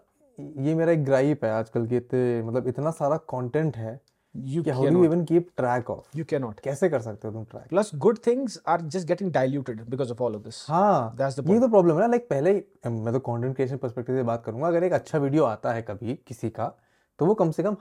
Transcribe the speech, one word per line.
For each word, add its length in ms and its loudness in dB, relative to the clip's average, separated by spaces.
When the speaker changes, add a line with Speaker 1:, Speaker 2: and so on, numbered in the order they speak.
Speaker 1:
ये 360 -2
मेरा 160 4
एक 140 2
ग्राइप 400 4
है 60 0
आजकल 360 -2
कि 100 0
इतने, 460 0
मतलब, 240 -2
इतना 240 -2
सारा 260 0
कंटेंट 600 -2
है 240 -8
Speaker 2:
You 260 -4
Speaker 1:
कि 80 0
how 120 0
do 60 4
you 80 6
Speaker 2:
cannot। 160 6
Speaker 1:
even 180 0
keep 320 0
track 340 -2
of? 220 -12
Speaker 2:
You 140 -6
cannot। 260 -4
Speaker 1:
कैसे 300 0
कर 100 2
सकते 280 -8
हो 60 -6
तुम 100 -10
ट्रैक? 260 -16
Speaker 2:
Plus, 320 0
good 220 2
things 340 -2
are 120 0
just 300 -6
getting 200 0
diluted 580 -2
because 220 -4
of 60 -8
all 140 0
of 80 -6
this। 160 -14
Speaker 1:
हाँ, 500 2
Speaker 2:
That's 140 0
the 80 -8
Speaker 1:
ये 80 -4
Speaker 2:
point। 140 6
Speaker 1:
तो 60 6
प्रॉब्लम 280 6
है 60 2
ना। 60 4
Like, 220 0
पहले, 240 2
मैं 260 -2
तो 60 0
कंटेंट 360 -4
क्रिएशन 220 -2
पर्सपेक्टिव 380 -4
से 80 0
बात 220 -2
करूंगा, 220 -4
अगर 160 2
एक 100 2
अच्छा 240 -2
वीडियो 260 2
आता 300 0
है 80 -4
कभी 460 -8
किसी 220 -8
का, 280 -6
तो 60 2
वो 80 4
कम 180 2
से 120 -2
कम 180 -2